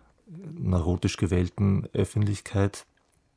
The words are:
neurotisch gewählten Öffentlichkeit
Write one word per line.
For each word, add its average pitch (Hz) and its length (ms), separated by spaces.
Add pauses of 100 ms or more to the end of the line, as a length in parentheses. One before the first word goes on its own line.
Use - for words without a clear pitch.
(280)
neurotisch 104 880
gewählten 95 760
Öffentlichkeit 101 920 (520)